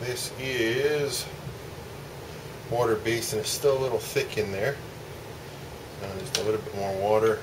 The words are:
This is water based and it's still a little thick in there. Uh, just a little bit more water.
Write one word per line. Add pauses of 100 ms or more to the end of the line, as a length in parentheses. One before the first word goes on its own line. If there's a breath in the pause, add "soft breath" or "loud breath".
This (100)
is (1400)
water
based
and
it's
still
a
little
thick
in
there. (1300)
Uh,
just
a
little
bit
more
water.